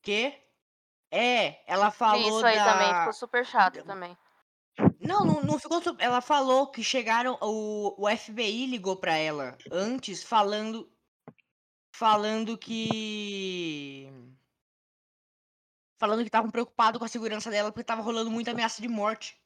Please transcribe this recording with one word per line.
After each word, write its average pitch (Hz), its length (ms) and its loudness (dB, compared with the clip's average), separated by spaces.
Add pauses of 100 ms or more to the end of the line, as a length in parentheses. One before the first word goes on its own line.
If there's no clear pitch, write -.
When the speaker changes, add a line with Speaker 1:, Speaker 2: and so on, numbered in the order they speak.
Speaker 1:
quê? 226 380 -2 (680)
É, 214 500 0 (100)
ela 196 200 4
Speaker 2:
Vi - 60 -14
Speaker 1:
falou 220 420 4
Speaker 2:
isso 233 80 4
aí 220 100 6
também, 202 360 6
Speaker 1:
da 175 80 2
Speaker 2:
ficou 165 120 0
super 247 320 -2
chato 196 320 4
Speaker 1:
da 151 80 -12
Speaker 2:
também. 180 320 -12 (800)
Speaker 1:
Não, 370 280 0
não, 302 160 2
não 294 160 0
ficou 330 240 -2
su-, 349 160 -4
ela 247 240 0
falou 269 480 2
que 233 120 -10
chegaram, 240 600 0
o, 214 600 -2
o 208 60 2
F 220 240 -2
B 220 100 -4
I 226 240 -2
ligou 196 300 -2
pra 180 220 0
ela 151 400 -4 (120)
antes 202 540 -4
falando, 214 680 0 (1040)
falando 220 640 2
que, 196 1500 -6 (1900)
falando 220 240 2
que 208 60 -8
tavam 220 200 2
preocupado 233 480 0
com 233 60 -6
a 220 40 -6
segurança 220 420 -6
dela 208 200 0
porque 226 140 -12
tava 226 160 -4
rolando 226 300 -4
muita 233 220 -4
ameaça 226 280 -4
de 233 80 -8
morte. 214 580 -4